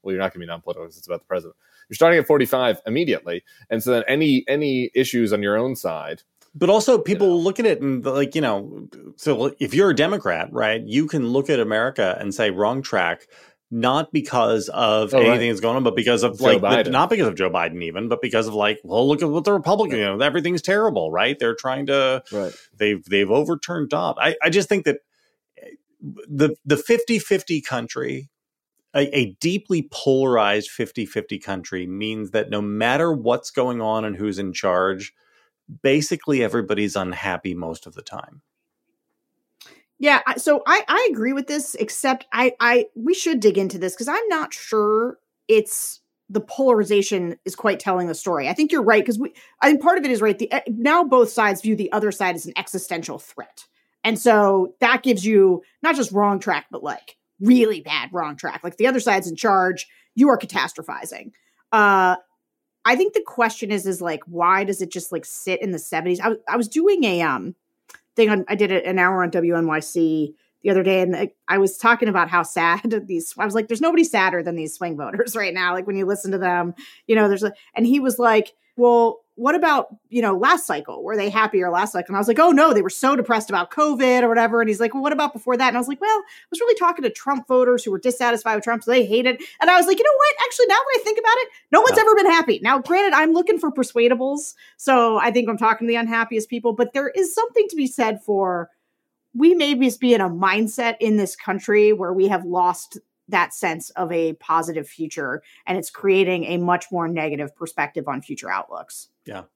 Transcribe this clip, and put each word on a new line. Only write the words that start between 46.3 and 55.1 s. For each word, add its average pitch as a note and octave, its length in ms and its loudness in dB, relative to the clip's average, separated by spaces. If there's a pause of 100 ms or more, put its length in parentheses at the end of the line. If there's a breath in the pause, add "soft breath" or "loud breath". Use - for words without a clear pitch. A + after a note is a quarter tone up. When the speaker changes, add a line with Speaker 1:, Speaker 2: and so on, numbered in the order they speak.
Speaker 3:
polarization G3+ 1040 0
is F#3 100 -10
quite G3 240 -2
telling F3+ 300 -2
the D#3+ 60 -4
story. D3+ 340 -4
I E3+ 40 -4
think D4+ 200 0
you're D4 100 0
right, G#3+ 240 4
'cause A3 100 -2
we, B3+ 160 -6 (280 soft breath)
I C#4 80 6
think D4 120 4
part F4 180 4
of D4 60 -2
it C4 60 -2
is, A3+ 100 0
right, G#3 160 2
the, A#3 140 -6
eh, C4+ 160 -2
now C#4+ 380 2
both B3 260 4
sides G3+ 320 0
view A3 140 0
the G3 160 -4
other G#3 180 0
side F#3 240 -2
as E3 120 -10
an E3 100 -12
existential F3 640 -8
threat. - 460 -20 (360)
And A3 160 -2
so G3 640 4
that B3 240 2
gives G3+ 200 0